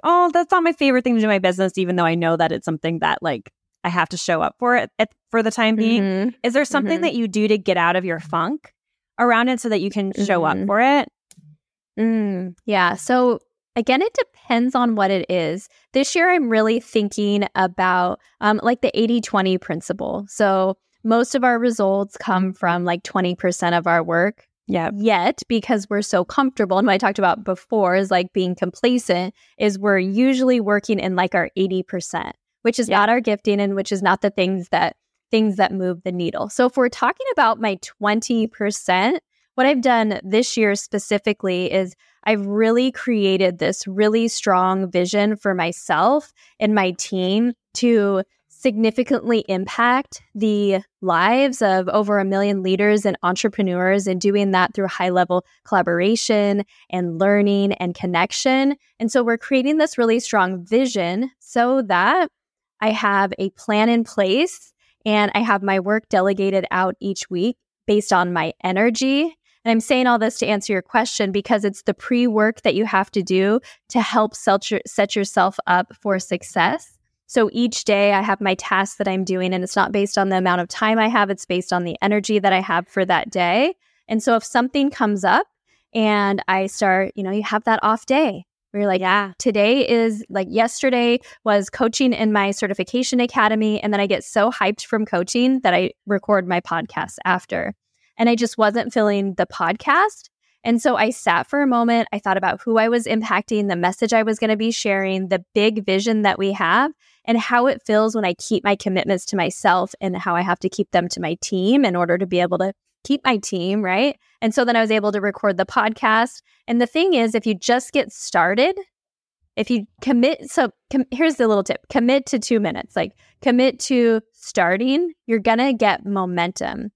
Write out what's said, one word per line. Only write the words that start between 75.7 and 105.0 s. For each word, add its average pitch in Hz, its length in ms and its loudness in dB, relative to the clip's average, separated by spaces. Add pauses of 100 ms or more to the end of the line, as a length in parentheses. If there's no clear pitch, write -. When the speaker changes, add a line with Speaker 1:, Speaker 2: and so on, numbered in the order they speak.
Speaker 2:
for 190 200 -2
success. - 760 -4 (300)
So - 260 2
each 233 300 -2
day 202 300 2
I 196 80 2
have 202 200 -2
my 190 140 0
tasks 196 440 -2
that 196 100 -2
I'm 190 160 -2
doing, 185 280 -2
and 185 120 -2
it's 190 100 -10
not 196 160 0
based 202 260 -2
on 196 120 0
the 190 80 0
amount 180 240 2
of 175 80 -6
time 220 320 0
I 220 80 2
have, 208 220 0
it's 190 140 -6
based 180 280 -4
on 180 100 0
the 170 180 -6
energy 208 380 0
that 196 140 4
I 185 80 2
have 180 260 -2
for 190 200 -2
that 180 240 0
day. 202 440 0 (320)
And 220 160 -2
so 233 140 4
if 220 80 -2
something 262 440 0
comes 208 360 -2
up 214 240 2 (440)
and 208 540 0
I 190 200 0
start, 190 500 0
you 196 80 -6
know, 185 80 -4
you 214 100 -2
have 214 220 -4
that 226 180 2
off 220 240 0
day 262 380 0 (260)
where 202 120 -4
you're 202 60 2
like, 185 120 0
Speaker 1:
Yeah. 190 380 0
Speaker 2:
today 220 500 2
is, 226 400 0
like, 190 200 -4
yesterday 240 720 0 (240)
was 202 280 0
coaching 247 420 0
in 214 200 0
my 196 200 0
certification 214 680 -4
academy. 214 640 0
And 208 100 -2
then 202 80 0
I 202 60 2
get 190 160 -2
so 226 300 0
hyped 214 340 -2
from 220 180 -2
coaching 240 580 0
that 180 120 2
I 180 160 0 (160)
record 196 400 0
my 180 140 -2
podcast - 640 -8
after. 185 500 -2 (440)
And 233 120 2
I 233 40 2
just 226 220 -2
wasn't 220 380 0
feeling 202 400 0
the 180 120 0
podcast. 285 840 -2 (340)
And 233 160 0
so 247 160 2
I 220 140 0
sat - 380 -2
for 285 120 -2
a 285 60 0
moment. 233 460 2
I 208 60 -6
thought 196 200 -2
about 185 240 -4
who 226 160 0
I 220 100 2
was 233 180 0
impacting, 208 640 -2
the 180 80 0
message 185 380 0
I 220 80 4
was 214 160 -2
gonna 220 180 0
be 220 140 -2
sharing, 190 580 -2